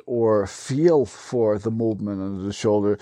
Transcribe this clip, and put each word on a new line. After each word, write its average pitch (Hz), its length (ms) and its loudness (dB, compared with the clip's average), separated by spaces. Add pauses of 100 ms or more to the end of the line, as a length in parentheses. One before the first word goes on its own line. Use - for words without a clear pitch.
or 110 420 2
feel 143 600 2
for 107 520 -2
the 104 120 -4
movement 107 500 -2
of 95 240 -6
the 101 80 -4
shoulder. 104 500 2